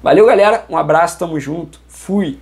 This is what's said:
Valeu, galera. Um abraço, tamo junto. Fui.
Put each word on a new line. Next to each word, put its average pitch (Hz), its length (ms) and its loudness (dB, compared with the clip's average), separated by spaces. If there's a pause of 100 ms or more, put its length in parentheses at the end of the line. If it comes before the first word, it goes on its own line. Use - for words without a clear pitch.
Valeu, 160 240 4
galera. 208 420 2
Um 160 80 -8
abraço, 160 420 -2
tamo 165 220 -6
junto. 156 480 -12
Fui. 185 540 -6